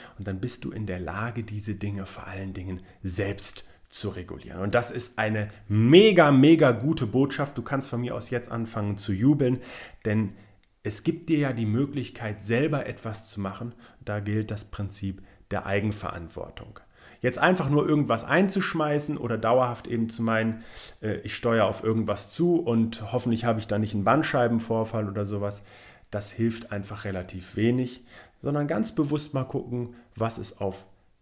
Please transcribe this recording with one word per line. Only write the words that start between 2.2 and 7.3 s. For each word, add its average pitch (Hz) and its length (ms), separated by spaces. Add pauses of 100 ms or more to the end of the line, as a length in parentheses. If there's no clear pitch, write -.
allen 95 260
Dingen 92 280 (220)
selbst 98 600 (240)
zu - 200
regulieren. 85 520
Und 101 140
das 120 160
ist - 280
eine 107 300 (200)
mega, 156 600
mega 143 400
gute 123 340
Botschaft. 139 520